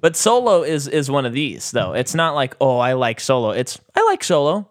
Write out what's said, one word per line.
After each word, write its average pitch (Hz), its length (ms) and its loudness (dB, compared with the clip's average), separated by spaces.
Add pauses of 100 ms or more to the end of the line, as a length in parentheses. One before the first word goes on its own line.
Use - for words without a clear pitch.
But 165 160 2
Solo 226 460 2
is, 147 260 -4
is 143 220 -2
one 139 160 0
of 120 60 -2
these, 123 380 -6
though. 101 220 -2
It's - 220 -2
not 165 200 0
like, 135 260 -2
Oh, 131 180 2
I 123 140 2
like 123 280 -2
Solo. 123 300 0
It's, 113 280 -4 (160)
I 392 100 2
like 427 180 2
Solo. 170 480 0